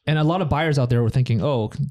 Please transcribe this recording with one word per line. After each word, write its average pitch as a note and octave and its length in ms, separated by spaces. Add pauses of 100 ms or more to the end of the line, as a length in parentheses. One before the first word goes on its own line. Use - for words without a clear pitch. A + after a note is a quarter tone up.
And D#3 140
a D#3 40
lot E3+ 160
of E3 80
buyers D3+ 300
out B2 100
there A#2+ 140
were A2+ 80
thinking, A#2+ 320
"Oh, A#2 300 (180)